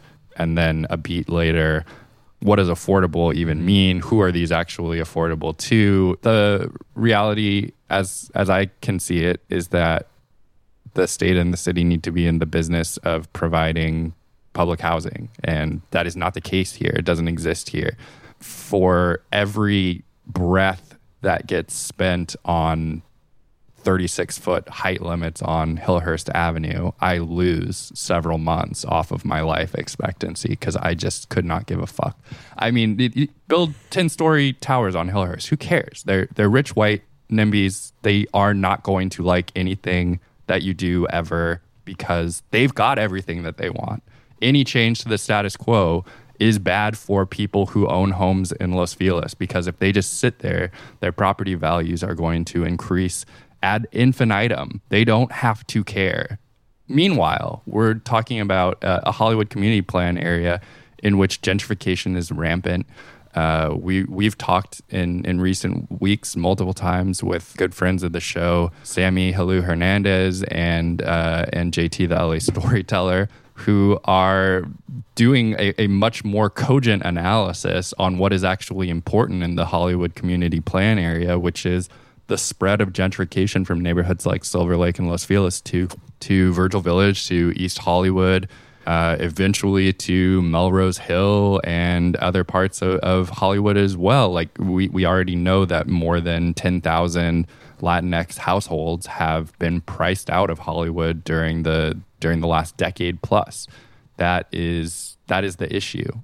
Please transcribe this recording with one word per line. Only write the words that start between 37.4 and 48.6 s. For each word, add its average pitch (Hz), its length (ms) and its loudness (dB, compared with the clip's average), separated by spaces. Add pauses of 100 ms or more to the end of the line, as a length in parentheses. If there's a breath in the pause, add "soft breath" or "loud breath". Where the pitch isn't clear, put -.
They 104 300 4
are 101 200 4
not 95 300 0
going 92 280 0
to - 120 -6
like 90 320 0
anything 90 640 -2 (260 soft breath)
that 92 160 0
you 92 140 -2
do 87 320 0
ever 85 540 -4 (240)
because 85 640 -4
they've 123 240 2
got 117 240 2
everything 92 440 -4
that 82 140 -8
they 82 140 -4
want. - 320 -8 (380 soft breath)
Any 135 220 6
change 117 360 2
to 113 100 -8
the 107 80 0
status 101 400 0
quo 90 480 2 (340 loud breath)
is 107 200 4
bad 104 380 0
for 98 280 0
people 101 420 -2
who 101 200 2
own 95 240 2
homes 95 420 0
in 90 200 -2